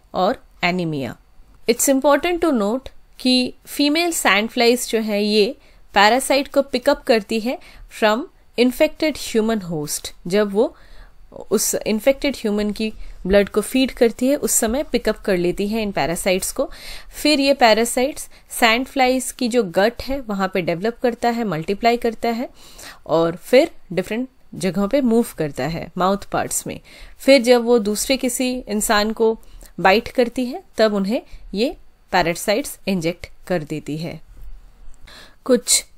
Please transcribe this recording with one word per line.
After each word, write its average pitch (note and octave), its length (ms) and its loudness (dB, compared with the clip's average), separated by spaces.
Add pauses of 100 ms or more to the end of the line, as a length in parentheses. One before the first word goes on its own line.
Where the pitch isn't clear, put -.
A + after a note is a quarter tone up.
(140)
और F#3 300 0 (200)
एनीमिया। E3 520 -2 (540)
It's - 200 0
important D4 540 2
to E4 100 2
note A3+ 360 -2 (300)
कि B3+ 340 0 (120)
फीमेल D#4+ 460 0
सैंडफ्लाइज A#3 760 2
जो A3+ 100 0
है G#3+ 240 -2
ये G#3+ 320 2 (380)
पैरासाइट B3+ 540 4
को C#4 140 2
पिकअप C#4 420 0
करती A3+ 360 0
है B3+ 180 -4 (420)
from A3 220 2 (380)
infected D4+ 580 2
human A3 540 -2
host। D3+ 400 -6 (160)
जब G3+ 240 0
वो A3+ 240 0 (760)
उस - 240 0
इन्फेक्टेड C4+ 600 0
ह्यूमन G#3 360 -2
की A3 220 -6 (340)
ब्लड G3+ 220 4
को G#3+ 120 0
फीड C4 300 0
करती A#3+ 360 2
है C#4 80 4
उस C#4+ 160 -2
समय A#3+ 320 0
पिकअप - 340 -2
कर F#3+ 200 -2
लेती F3+ 300 -2
है A3 140 -2
इन G3+ 100 -4
पैरासाइट्स F3+ 600 -2
को। C#4 180 -4 (520)
फिर D4+ 180 4
ये C#4 140 4
पैरासाइट्स B3 760 2 (300)
सैंडफ्लाइज B3+ 720 2
की B3+ 160 -2
जो A#3 160 2
गट F#3+ 400 0
है C4+ 160 -4
वहाँ G3 340 -4
पे G3 80 0
डेवलप F3 420 -2
करता A#3+ 260 0
है, A#3+ 140 -2
मल्टीप्लाई G3+ 540 0
करता A#3 320 -4
है A#3+ 200 -4 (560)
और E3 300 2
फिर - 360 4 (220)
डिफरेंट A3 340 -4 (280)
जगहों F#3+ 320 -2
पे C#4 140 2
मूव A#3 240 2 (120)
करता C#3+ 300 -4
है D#3+ 200 -8 (100)
माउथ F#3+ 340 0
पार्ट्स - 360 -4
में। - 120 -10 (380)
फिर C4+ 240 6
जब A#3+ 220 4
वो A#3+ 160 4
दूसरे G#3 380 -2
किसी B3+ 340 -2 (160)
इंसान G#3 440 0
को A3+ 280 0 (400)
बाइट F#3+ 280 2
करती B3 380 -2
है D4+ 180 -8 (140)
तब A3 160 4
उन्हें G#3 280 -2 (320)
ये B3 220 -2 (360)
पैरासाइट्स F#3+ 760 -2
इंजेक्ट F3+ 400 -2 (200)
कर F3 160 -2
देती D3 340 -8
है। D#3+ 220 -10 (1300)
कुछ - 400 2 (120)